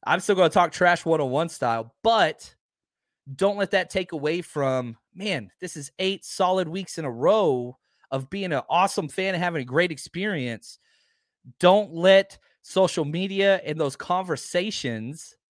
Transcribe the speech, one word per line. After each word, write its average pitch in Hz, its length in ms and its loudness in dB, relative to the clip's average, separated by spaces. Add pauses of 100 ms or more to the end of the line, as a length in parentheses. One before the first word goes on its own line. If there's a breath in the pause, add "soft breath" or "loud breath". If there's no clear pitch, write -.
I'm 165 160 0
still 202 140 0
gonna 180 140 4
talk 175 240 4
trash 175 320 2
one 160 160 2
oh 139 60 0
one 147 220 -2
style, 117 540 -4
but 208 520 0 (800)
don't 202 240 0
let 196 140 -2
that 185 180 0
take 185 220 -4
away 156 280 -2
from, 131 560 -4 (180)
man, 175 360 -6 (100)
this 180 160 -12
is 139 220 -14
eight 190 260 -4
solid 185 440 0
weeks 180 300 -10
in 160 60 -6
a 135 60 -4
row 131 680 2 (340)
of 135 200 -6
being 190 220 -4
an 135 160 -2
awesome 180 400 2
fan 190 260 -4
and 170 100 -2
having 165 180 -2
a 123 40 -8
great 165 260 0
experience. 147 880 -8 (800)
Don't 190 340 4
let 190 460 4 (240)
social 180 420 0
media 190 600 0
and 156 160 -6
those 139 160 -2
conversations 165 1400 -6 (140)